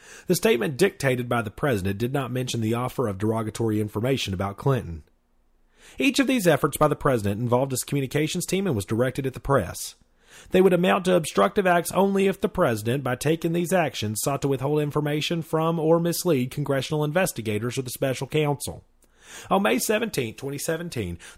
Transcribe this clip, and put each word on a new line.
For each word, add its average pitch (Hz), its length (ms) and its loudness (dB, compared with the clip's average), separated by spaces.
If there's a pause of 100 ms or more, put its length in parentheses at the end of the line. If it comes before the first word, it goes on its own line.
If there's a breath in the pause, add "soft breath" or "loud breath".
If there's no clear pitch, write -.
(260 loud breath)
The 180 80 2
statement 220 420 2
dictated 127 500 0
by 120 140 0
the 107 100 -6
president 101 460 -2
did 120 160 -4
not 131 200 -4
mention 123 280 -4
the 110 140 0
offer 123 340 -2
of 95 80 -4
derogatory 110 640 -2
information 107 540 -2
about 98 240 -4
Clinton. 87 460 -2 (920 loud breath)
Each 269 220 2
of 262 80 4
these 247 200 2
efforts 151 300 2
by 151 120 4
the 143 80 2
president 104 440 0
involved 123 300 2
his 127 140 -4
communications 147 600 -2
team 190 220 -2
and 143 100 0
was 98 80 -2
directed 127 400 -2
at 131 80 -2
the - 80 -12
press. - 540 -2 (560 loud breath)
They 185 100 4
would 185 140 6
amount 185 320 2
to 185 80 4
obstructive 190 520 2
acts 175 260 2
only 196 340 2
if 190 140 0
the 208 80 0
president, 120 540 0
by 127 120 -2
taking 160 380 0
these 175 200 0
actions, 117 500 0
sought 139 200 -2
to 143 60 0
withhold 139 320 0
information 147 600 -2
from 165 380 0
or 160 200 4
mislead 165 520 2
congressional 143 540 -2
investigators 123 720 -2
or 135 40 -4
the 123 80 -8
special 135 360 -4
counsel. 143 580 -2 (640 loud breath)
On 196 120 4
May 226 160 2
seventeenth, 214 580 -2
twenty 139 220 -8
seventeen, 147 600 -4 (200 loud breath)